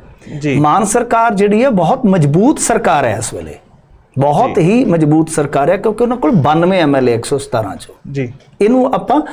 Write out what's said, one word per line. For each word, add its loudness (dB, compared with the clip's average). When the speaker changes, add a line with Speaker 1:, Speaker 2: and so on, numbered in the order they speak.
Speaker 1:
ਜੀ। 0
Speaker 2:
ਮਾਨ 2
ਸਰਕਾਰ 0
ਜਿਹੜੀ 2
ਹੈ, 2
ਬਹੁਤ 0
ਮਜ਼ਬੂਤ 2
ਸਰਕਾਰ 0
ਹੈ -2
ਇਸ -8
ਵੇਲੇ, -12
ਬਹੁਤ 0
Speaker 1:
ਜੀ। 0
Speaker 2:
ਹੀ 2
ਮਜ਼ਬੂਤ 2
ਸਰਕਾਰ -2
ਹੈ, 2
ਕਿਉਂਕਿ -2
ਉਹਨਾਂ -2
ਕੋਲ -2
ਬਾਨਵੇਂ 2
ਐਮ 2
ਐਲ 2
ਏ 2
ਇੱਕ -4
ਸੌ -2
ਸਤਾਰਾਂ -6
ਚੋਂ। -18
Speaker 1:
ਜੀ। -6
Speaker 2:
ਇਹਨੂੰ 2
ਆਪਾਂ 0